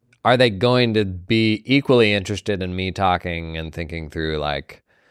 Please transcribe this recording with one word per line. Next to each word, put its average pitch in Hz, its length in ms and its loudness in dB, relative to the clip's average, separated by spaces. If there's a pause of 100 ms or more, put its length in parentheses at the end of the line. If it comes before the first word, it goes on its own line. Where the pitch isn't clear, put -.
(260)
are 120 100 6
they 123 140 4
going 120 460 2
to 107 100 2
be 107 600 0
equally 123 480 4
interested 98 480 -4
in 90 120 -6
me 92 160 -4
talking 87 640 -2
and 80 160 -8
thinking 80 380 -8
through, 78 300 -4
like, 73 420 -6 (300)